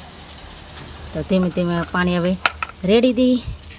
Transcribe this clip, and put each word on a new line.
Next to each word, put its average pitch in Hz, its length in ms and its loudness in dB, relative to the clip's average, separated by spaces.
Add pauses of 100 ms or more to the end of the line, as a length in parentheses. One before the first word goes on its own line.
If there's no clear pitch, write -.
(1120)
તો 160 60 -4 (100)
ધીમે 185 280 4
ધીમે 175 200 2 (160)
પાણી 180 260 2
હવે 175 140 2 (580)
રેડી 233 300 6
દઈએ. 254 220 4 (360)